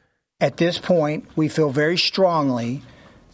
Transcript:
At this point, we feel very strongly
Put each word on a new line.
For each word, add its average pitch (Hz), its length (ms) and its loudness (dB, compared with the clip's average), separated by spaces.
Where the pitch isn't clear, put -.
At 143 180 0
this 170 200 0
point, 156 480 0
we 156 120 2
feel 151 240 0
very 151 260 0
strongly 139 840 0